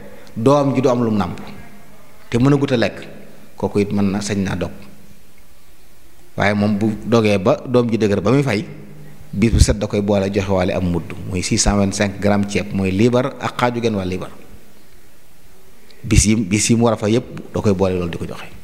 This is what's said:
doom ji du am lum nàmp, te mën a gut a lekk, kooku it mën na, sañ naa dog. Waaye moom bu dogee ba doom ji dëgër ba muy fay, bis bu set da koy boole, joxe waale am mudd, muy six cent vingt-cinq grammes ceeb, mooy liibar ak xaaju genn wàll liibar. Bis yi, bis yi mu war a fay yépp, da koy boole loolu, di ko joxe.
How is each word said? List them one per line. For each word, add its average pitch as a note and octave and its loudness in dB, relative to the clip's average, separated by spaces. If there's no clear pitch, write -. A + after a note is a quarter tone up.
doom C3+ 4
ji C3 2
du C3+ 6
am A#2+ 4
lum A2 2
nàmp, F2+ 0
te A#2+ 0
mën C3 6
a - 6
gut C3 0
a B2+ 4
lekk, G#2 -2
kooku G2 0
it G2+ 2
mën G2+ 2
na, G2 0
sañ G2+ -2
naa F#2 -2
dog. F2 -4
Waaye G2+ 4
moom G#2 2
bu G#2+ 2
dogee G#2+ 4
ba G#2 2
doom B2 4
ji A2+ 2
dëgër G2+ 2
ba G#2 2
muy C#3 4
fay, A2+ 0
bis G2+ 4
bu - 4
set A#2 2
da G#2 -2
koy G#2 0
boole, G2+ 2
joxe G2 0
waale F#2+ 2
am F2+ 0
mudd, E2+ -2
muy F2+ -2
six A2 0
cent G2+ 2
vingt-cinq G2 0
grammes G2+ 2
ceeb, G2 -2
mooy F#2+ 0
liibar A#2+ 2
ak - -6
xaaju A#2+ 2
genn A2+ 2
wàll F#2+ -2
liibar. F2+ -6
Bis G#2 4
yi, G#2+ 6
bis G#2 2
yi A#2 6
mu A#2 6
war A2 4
a G#2 0
fay G#2+ 2
yépp, - -2
da F2+ -2
koy G2+ 4
boole F#2 2
loolu, F2 -2
di E2 -6
ko E2+ -6
joxe. - -10